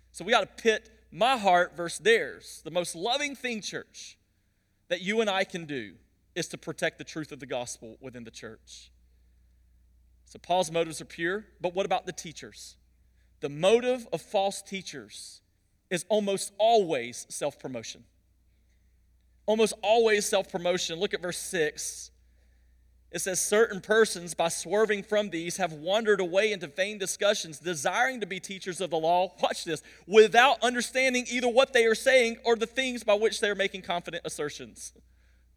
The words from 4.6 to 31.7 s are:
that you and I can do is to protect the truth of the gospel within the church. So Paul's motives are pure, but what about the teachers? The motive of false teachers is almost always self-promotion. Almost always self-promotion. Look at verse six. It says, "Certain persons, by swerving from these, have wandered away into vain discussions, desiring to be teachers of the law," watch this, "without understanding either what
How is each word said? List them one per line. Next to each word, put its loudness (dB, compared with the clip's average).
that -4
you -2
and 0
I 2
can -8
do -10
is -4
to -14
protect -6
the -14
truth -12
of -16
the -16
gospel -10
within -16
the -18
church. -20
So -20
Paul's -2
motives -2
are -14
pure, -6
but -4
what -2
about -2
the -8
teachers? -18
The -6
motive 2
of -4
false -2
teachers -14
is -4
almost -2
always 2
self-promotion. -8
Almost 2
always 4
self-promotion. -2
Look -2
at -6
verse -6
six. -4
It -8
says, -4
"Certain 2
persons, 2
by 0
swerving 0
from 0
these, -6
have -2
wandered 0
away 2
into -6
vain -4
discussions, -2
desiring -2
to -6
be -6
teachers -10
of -4
the 0
law," 2
watch -2
this, -6
"without 8
understanding 0
either 0
what 4